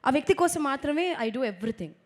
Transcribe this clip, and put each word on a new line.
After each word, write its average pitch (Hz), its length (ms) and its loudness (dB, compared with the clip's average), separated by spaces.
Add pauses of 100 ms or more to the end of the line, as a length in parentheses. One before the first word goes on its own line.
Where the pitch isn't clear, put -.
ఆ 254 40 4
వ్యక్తి 294 240 2
కోసం 339 300 2
మాత్రమే 294 600 0
I 226 60 0
do 226 100 -4
everything. 208 500 -4 (160)